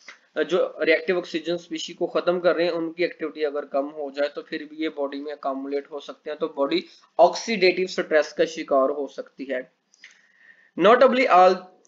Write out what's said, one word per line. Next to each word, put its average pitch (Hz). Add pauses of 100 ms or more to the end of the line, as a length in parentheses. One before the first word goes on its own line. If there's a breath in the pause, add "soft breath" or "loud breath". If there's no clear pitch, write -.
(380 loud breath)
अ, 156
जो 165
reactive 160
oxygen 170
species 165
को 170
खत्म 175
कर 170
रहे 165
हैं 165
उनकी 165
activity 151
अगर 143
कम 139
हो 147
जाए 143
तो 156
फिर 151
भी 151
ये 160
body 143
में 147
अकोमोडेट 139
हो 143
सकते -
हैं, 151
तो 160
body 156 (340 loud breath)
oxidative 180
stress 156
का 165
शिकार 143
हो 143
सकती -
है। 131 (1000 soft breath)
Notably, 247
al-, 185 (320)